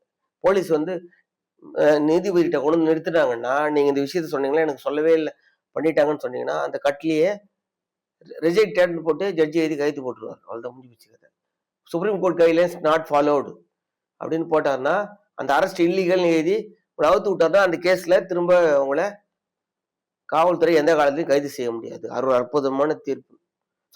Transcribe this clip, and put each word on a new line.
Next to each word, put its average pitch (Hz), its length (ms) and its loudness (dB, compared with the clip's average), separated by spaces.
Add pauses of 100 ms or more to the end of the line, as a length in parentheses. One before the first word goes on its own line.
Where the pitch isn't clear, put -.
(440)
போலீஸ் 185 240 2
வந்து, 160 260 0 (800)
அஹ், 151 260 4
நீதிபதிகிட்ட 165 600 0
கொண்டு 156 180 0
வந்து 160 160 2
நிறுத்தினாங்கன்னா, 147 760 -2
நீங்க 143 180 2
இந்த 139 120 0
விஷயத்த 147 320 -4
சொன்னீங்களா, 139 280 0
எனக்கு 147 280 -4
சொல்லவே 151 240 2
இல்ல, 156 240 0 (400)
பண்ணிட்டாங்கன்னு 147 500 0
சொன்னீங்கன்னா, 127 360 -6
அந்த 143 160 -6
கட்டிலேயே 156 520 -2 (960)
ரி-, - 140 -20
ரிஜெக்டட்னு 175 640 0
போட்டு 160 260 -2
ஜட்ஜி 160 260 0
எழுதி 160 220 0
கையெழுத்து 143 260 -4
போட்டுருவாரு. 113 380 -12
அவ்வளவுதான், 117 340 -14
முடிஞ்சு 127 220 -20
போச்சு - 140 -20
கதை. - 140 -20 (640)
சுப்ரீம் 180 300 -4
கோர்ட் 170 220 2
guidelines 170 400 4
not 156 280 2
followed 147 380 2 (720)
அப்படின்னு 160 300 -4
போட்டாருன்னா, 147 440 0 (400)
அந்த 139 200 -4
அரெஸ்ட் 185 260 0
இல்லீகல்னு 175 520 2
எழுதி 165 240 0 (380)
உங்களை 151 140 0
அவுத்து 208 200 2
விட்டாருன்னா, 165 280 2
அந்த 185 200 2
கேஸ்ல 180 480 2
திரும்ப 175 580 2
உங்களை 139 220 0 (1200)
காவல்துறை 170 500 2
எந்த 156 200 4
காலத்திலையும் 143 320 0
கைது 143 220 0
செய்ய 120 240 -6
முடியாது. 113 380 -12
அது 123 160 -4
ஒரு 127 100 2
அற்புதமான 135 580 -2
தீர்ப்பு. 135 400 -10 (600)